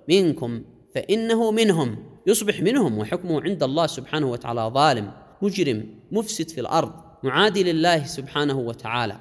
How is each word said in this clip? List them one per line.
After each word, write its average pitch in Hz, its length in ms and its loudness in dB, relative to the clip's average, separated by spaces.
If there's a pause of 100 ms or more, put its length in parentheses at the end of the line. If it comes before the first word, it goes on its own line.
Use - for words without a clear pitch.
منكم 147 540 2 (320)
فإنه 226 560 0
منهم"، 165 640 2 (140)
يصبح 202 340 0
منهم، 170 380 2
وحكمه 165 440 -2
عند 165 200 -2
الله 147 240 0
سبحانه 139 440 -4
وتعالى 117 440 -4
ظالم، 131 360 2 (320)
مجرم، 143 440 0 (260)
مفسد 170 380 -4
في 131 100 -10
الأرض، 120 320 0 (300)
معادي 180 500 2
لله 160 320 2
سبحانه 135 540 -2
وتعالى، 117 640 -4